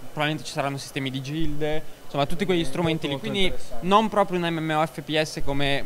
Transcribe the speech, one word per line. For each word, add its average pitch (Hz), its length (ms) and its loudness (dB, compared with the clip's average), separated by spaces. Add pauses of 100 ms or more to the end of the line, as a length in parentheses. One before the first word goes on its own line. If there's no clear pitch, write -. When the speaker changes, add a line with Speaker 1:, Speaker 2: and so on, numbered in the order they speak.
(120)
Speaker 1:
probabilmente 151 320 -2
ci - 80 -10
saranno 139 260 -4
sistemi 135 320 -6
di 131 100 -6
gilde, 151 640 0 (220)
insomma 143 240 -2
tutti 170 180 2
quegli 180 140 2
Speaker 2:
Molto, 160 120 2
Speaker 1:
strumenti 160 360 0
lì, 147 60 -2
Speaker 2:
molto 143 140 -6
Speaker 1:
quindi 202 200 2
Speaker 2:
interessante. - 400 2
Speaker 1:
non 208 200 6
proprio 196 300 0
un 170 160 0
M 165 60 -2
M 160 100 -2
O 156 160 2
F 160 160 -8
P 151 180 -2
S 156 240 -2
come 139 420 2